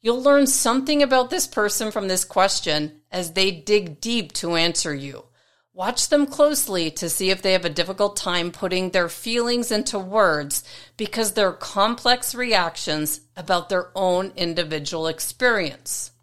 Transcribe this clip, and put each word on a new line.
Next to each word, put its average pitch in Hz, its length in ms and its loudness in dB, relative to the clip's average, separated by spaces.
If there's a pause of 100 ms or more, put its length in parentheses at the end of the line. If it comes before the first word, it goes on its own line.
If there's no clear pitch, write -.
You'll 240 200 0
learn 285 260 6
something 269 540 2
about 254 280 4
this 359 180 -2
person 214 420 -2
from 196 200 -4
this 185 160 0
question 156 760 0 (100)
as 175 240 -6
they 190 180 2
dig 180 500 0
deep 226 320 -4
to 170 220 -4
answer 165 380 0
you. 139 300 -12 (480)
Watch 196 380 -2
them 294 180 4
closely 220 640 2
to 170 180 -6
see 185 200 0
if 190 120 2
they 190 120 4
have 180 100 2
a 170 60 -2
difficult 190 480 -2
time 175 340 -2
putting 185 380 -2
their 180 180 2
feelings 233 640 -2
into 214 260 -2
words 185 680 0 (340)
because 220 340 -4
they're 196 220 2
complex 240 800 0
reactions 170 880 -2 (160)
about 175 320 -2
their 180 260 -2
own 185 400 0
individual 160 720 -4
experience. - 1040 -2 (120)